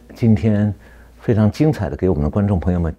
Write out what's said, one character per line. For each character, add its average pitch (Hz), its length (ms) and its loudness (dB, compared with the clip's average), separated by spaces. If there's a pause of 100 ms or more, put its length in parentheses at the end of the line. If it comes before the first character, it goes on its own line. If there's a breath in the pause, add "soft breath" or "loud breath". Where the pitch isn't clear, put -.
(140)
今 113 220 2
天 104 380 0 (480 soft breath)
非 120 120 0
常 104 160 2
精 151 220 0
彩 98 180 -4
地 69 60 -8
给 92 140 0
我 92 40 2
们 71 80 -2
的 73 80 0
观 101 160 0
众 101 140 0
朋 90 140 0
友 87 80 -2
们 80 180 -2